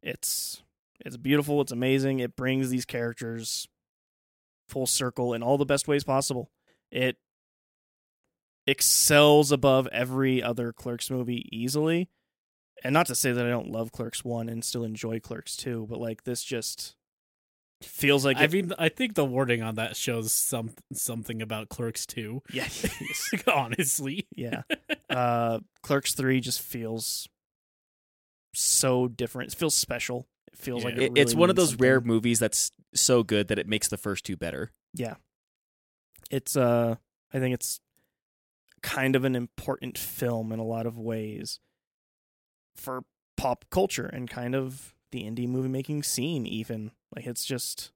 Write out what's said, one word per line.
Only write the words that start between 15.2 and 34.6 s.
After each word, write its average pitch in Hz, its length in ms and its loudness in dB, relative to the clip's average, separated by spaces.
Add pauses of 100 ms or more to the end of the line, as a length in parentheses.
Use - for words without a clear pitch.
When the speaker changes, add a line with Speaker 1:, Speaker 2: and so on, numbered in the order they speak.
Speaker 1:
two, 117 340 -6
but, 117 100 -8
like, 113 240 -6
this 123 200 -4
just - 520 -6 (880)
feels 139 420 2
like 135 120 4
Speaker 2:
I 147 60 4
Speaker 1:
it 151 100 2
Speaker 2:
mean, 185 260 0
I 160 100 2
think 233 260 -2
the 147 100 2
wording 123 360 0
on 110 140 -4
that 110 200 -4
shows 113 380 -2
some, 117 380 -2 (220)
something 113 500 -6
about 110 260 -8
Clerks - 380 -6
two. 117 340 -8 (100)
Speaker 1:
Yeah, 127 160 -4 (260)
<laughs> 988 280 -8
Speaker 2:
<laughs> - 320 -2
Honestly. 139 840 -2
Speaker 1:
Yeah. 120 280 -6 (460)
Uh, 117 500 2 (240)
Clerks 139 300 0
three 131 260 2
just 120 220 -4
feels 113 680 -6 (1300)
so 127 540 2
different. 123 460 -6
It - 40 -12
feels 160 180 0
special. 123 520 -4 (240)
It - 60 -20
feels 120 260 -6
like 120 120 -4
Speaker 2:
Yeah. 123 80 2
Speaker 1:
it 127 120 2
Speaker 3:
It, - 60 8
it's 120 120 6
Speaker 1:
really 160 80 4
Speaker 3:
one 175 100 10
of 175 60 4
Speaker 1:
means 170 140 6
Speaker 3:
those 123 80 -6
rare 131 180 8
Speaker 1:
something. 120 100 2
Speaker 3:
movies 113 320 4
that's - 320 0 (240)
so 123 280 6
good 104 260 2
that 104 100 2
it 76 80 -2
makes 107 220 0
the 104 80 -4
first - 280 -4
two 95 120 -4
better. 82 340 -6 (220)